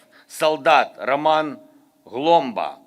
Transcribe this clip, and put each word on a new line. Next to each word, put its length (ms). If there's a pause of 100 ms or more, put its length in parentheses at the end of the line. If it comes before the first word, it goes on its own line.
(280)
солдат 720
Роман 600 (460)
Гломба, 840